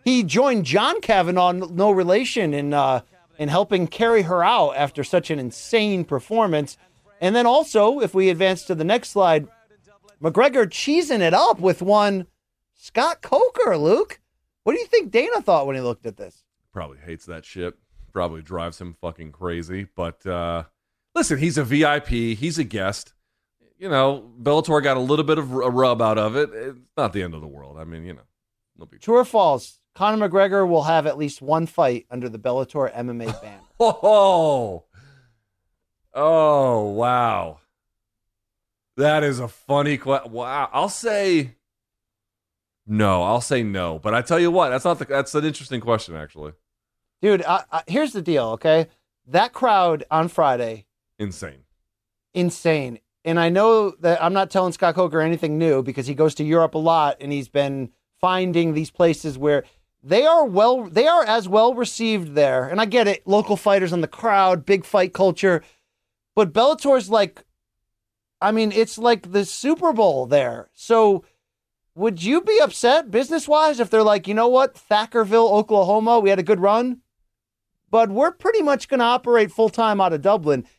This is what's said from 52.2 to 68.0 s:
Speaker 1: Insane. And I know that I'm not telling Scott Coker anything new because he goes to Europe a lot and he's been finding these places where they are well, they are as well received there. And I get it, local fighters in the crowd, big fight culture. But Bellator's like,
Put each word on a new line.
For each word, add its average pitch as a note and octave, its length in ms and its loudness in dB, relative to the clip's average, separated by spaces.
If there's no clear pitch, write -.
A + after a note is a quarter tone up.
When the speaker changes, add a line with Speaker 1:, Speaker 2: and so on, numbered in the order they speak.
Speaker 1:
Insane. D#3 680 -4
And E3 160 -2
I E3+ 100 2
know G#3 500 2
that E3 240 0
I'm F3 100 0
not G3 160 -2
telling F#3 240 -2
Scott E3+ 220 -2
Coker E3 260 0
anything D#3+ 380 -2
new C#3+ 240 0
because C3 240 -8
he C#3+ 80 -8
goes D#3 200 2
to D#3 80 -6
Europe D#3+ 300 0
a D#3+ 60 -4
lot D#3 420 0
and C#3+ 100 -10
he's C#3 180 -8
been C#3 420 -2
finding F3+ 540 0
these D#3 160 -6
places D#3+ 480 0
where C#3+ 260 0
they G3 220 4
are E4 200 6
well, A3+ 400 2
they G3 220 2
are E4+ 160 4
as G#3+ 240 0
well A3+ 280 4
received A3 580 -4
there. C3+ 340 2
And F#3 140 -4
I A3+ 40 0
get G#3+ 220 2
it, F#3+ 200 -4
local G#3 280 2
fighters F#3 380 0
in E3+ 80 -2
the D#3 60 -2
crowd, F#3+ 580 0
big G3 180 0
fight F#3 300 0
culture. F#3 500 0
But G3 160 2
Bellator's C4 600 2
like, G#3 320 0